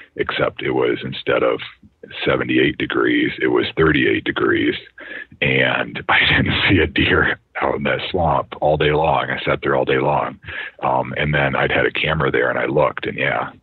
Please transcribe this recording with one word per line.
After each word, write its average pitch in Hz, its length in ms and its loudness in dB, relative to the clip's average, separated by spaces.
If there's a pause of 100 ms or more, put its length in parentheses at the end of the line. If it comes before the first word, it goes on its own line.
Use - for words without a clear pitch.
(160)
except - 460 -2
it 69 80 -2
was, 62 340 0
instead 64 380 -2
of 60 180 0 (640)
seventy-eight 65 540 2
degrees, 60 540 0 (100)
it 64 60 2
was 60 180 2 (100)
thirty-eight 65 480 2
degrees. - 500 0 (680)
And - 640 0
<laughs> - 40 -20
I - 120 4
didn't - 340 2 (140)
see 98 100 6
a 78 80 4
deer 80 540 0 (200)
out 69 160 0
in 71 80 -4
that 67 160 0 (100)
swamp 78 500 0
all 76 160 4
day 76 160 2
long. 73 380 0
I - 140 -6
sat 69 180 0
there 69 120 0
all 64 100 2
day 67 140 2
long. 69 400 0 (440)
Um, 64 340 -2
and 73 180 0
then 69 220 2
I'd 69 160 0
had 69 140 2
a 58 40 0
camera 73 400 0
there 62 200 2
and 62 80 -2
I 60 80 -2
looked, - 400 0
and - 100 -6
yeah, 65 340 -2 (120)